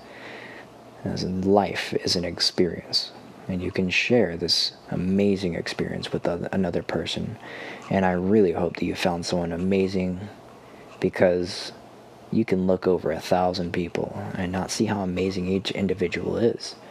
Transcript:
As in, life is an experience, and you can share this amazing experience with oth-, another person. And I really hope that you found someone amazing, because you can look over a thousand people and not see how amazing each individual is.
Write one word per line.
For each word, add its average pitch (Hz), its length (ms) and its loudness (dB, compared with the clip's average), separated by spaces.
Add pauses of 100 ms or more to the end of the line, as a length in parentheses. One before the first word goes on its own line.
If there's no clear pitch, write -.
(1040)
As 92 200 -4
in, 92 160 -2
life 98 540 4 (100)
is - 100 0
an 87 120 0
experience, - 840 0 (380)
and 92 140 -2
you 90 100 -2
can 92 160 2
share 90 480 4
this - 360 0 (180)
amazing 95 640 2
experience - 580 -4
with - 160 -2
oth-, 87 240 -2
another 92 300 0
person. - 540 -4 (540)
And 98 140 4
I 92 80 4
really 92 400 4
hope 82 240 -2
that - 80 -4
you 87 100 0
found 87 300 0
someone 87 260 -2
amazing, 92 800 0 (720)
because 90 720 2 (580)
you 110 140 2
can 92 220 2
look 92 200 2
over 87 240 2
a 78 100 -4
thousand 90 520 0
people 90 500 -4 (120)
and 92 180 -2
not 92 180 -2
see - 140 0
how 101 160 0
amazing 92 480 0
each 95 220 0
individual 92 640 -2
is. - 380 0 (160)